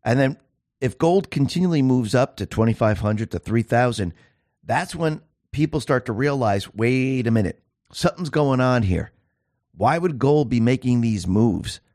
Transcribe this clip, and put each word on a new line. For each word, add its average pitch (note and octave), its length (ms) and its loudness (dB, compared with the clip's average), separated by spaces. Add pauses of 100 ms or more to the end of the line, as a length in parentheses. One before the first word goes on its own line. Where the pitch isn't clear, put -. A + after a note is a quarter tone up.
And A#2+ 160 2
then C3+ 180 0 (440)
if - 160 -4
gold F3 340 0
continually D#3+ 500 0
moves B2+ 320 0
up C3 240 0
to G2 80 -6
twenty-five A2 540 0
hundred G#2+ 320 -4
to - 80 -8
three A2+ 240 -2
thousand, A#2 500 0 (520)
that's D#3 300 -4
when D#3 260 -4 (320)
people D3+ 260 -2
start B2 280 -2
to A#2 40 -4
realize, A2+ 640 -2
"Wait B2+ 520 0
a A2+ 60 2
minute, G#2+ 320 0 (300)
something's E3+ 360 -2
going C#3 300 2
on B2+ 240 2
here. F2+ 300 -2 (600)
Why A#2+ 240 0
would E3 220 -2
gold C#3 300 2
be A#2+ 100 2
making B2 400 2
these A2 260 -2
moves? G2 540 0 (160)